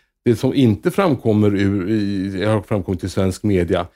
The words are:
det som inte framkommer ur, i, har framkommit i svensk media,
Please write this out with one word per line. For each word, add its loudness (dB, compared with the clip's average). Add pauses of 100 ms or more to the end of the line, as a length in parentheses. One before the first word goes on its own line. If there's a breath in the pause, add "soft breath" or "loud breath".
(260 soft breath)
det 4
som -2
inte 2
framkommer 2
ur, 0
i, -2
har 0
framkommit -4
i -4
svensk -2
media, 0